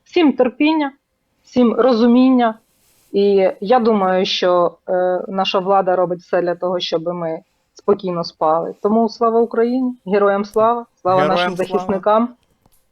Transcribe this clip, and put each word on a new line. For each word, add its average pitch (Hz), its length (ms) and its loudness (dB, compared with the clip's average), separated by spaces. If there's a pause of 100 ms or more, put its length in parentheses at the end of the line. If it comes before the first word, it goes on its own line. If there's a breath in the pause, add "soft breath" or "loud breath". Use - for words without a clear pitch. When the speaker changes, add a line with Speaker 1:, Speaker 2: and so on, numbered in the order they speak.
Speaker 1:
Всім 320 300 2
терпіння, 285 580 0 (520)
всім 247 300 0
розуміння. 240 840 2 (520)
І 196 380 2 (120)
я 233 180 2
думаю, 196 460 2
що, 180 520 0 (120)
е, 180 380 -2
наша 190 320 -2
влада 185 360 0
робить 180 240 -2
все 180 220 -4
для 175 140 -2
того, 180 240 -4
щоб 165 280 -6
ми 175 320 -8 (340)
спокійно 180 500 -4
спали. 165 580 -4
Тому 220 280 0
слава 226 300 -2
Україні, 240 540 -2 (120)
героям 202 400 0
слава, 233 400 -2 (160)
слава 185 200 0
Speaker 2:
Героям 190 160 0
Speaker 1:
нашим 180 180 -2
Speaker 2:
слава. 185 240 -4
Speaker 1:
захисникам. 208 500 0 (640)